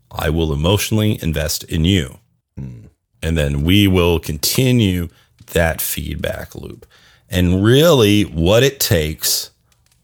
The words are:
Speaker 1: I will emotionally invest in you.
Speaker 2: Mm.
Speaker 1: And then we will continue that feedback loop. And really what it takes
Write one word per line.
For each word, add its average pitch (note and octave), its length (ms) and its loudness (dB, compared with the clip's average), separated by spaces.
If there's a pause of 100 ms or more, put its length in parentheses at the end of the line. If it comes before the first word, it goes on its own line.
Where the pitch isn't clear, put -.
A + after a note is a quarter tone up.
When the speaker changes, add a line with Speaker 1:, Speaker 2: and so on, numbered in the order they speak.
(100)
Speaker 1:
I - 200 -4
will D#2+ 220 0
emotionally G#2 680 -2
invest - 420 -4
in D#2+ 200 -2
you. E2+ 340 0 (400)
Speaker 2:
Mm. B1 300 -16 (340)
Speaker 1:
And E2 160 -2
then C#2+ 240 -2
we G2 260 4
will F2 300 2
continue F#2 920 0 (440)
that E2 280 0
feedback - 720 -8
loop. - 320 -16 (440)
And F2+ 320 2
really A#2 600 4
what E2+ 400 2
it C#3 180 -2
takes - 680 -2 (540)